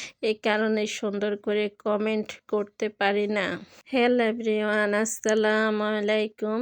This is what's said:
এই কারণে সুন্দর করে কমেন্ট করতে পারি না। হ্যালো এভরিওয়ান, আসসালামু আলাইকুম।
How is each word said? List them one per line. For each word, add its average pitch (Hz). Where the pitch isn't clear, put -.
এই 220
কারণে 214
সুন্দর 208
করে 208
কমেন্ট 214
করতে 208
পারি 202
না। 202
হ্যালো 247
এভরিওয়ান, 214
আসসালামু 214
আলাইকুম। 214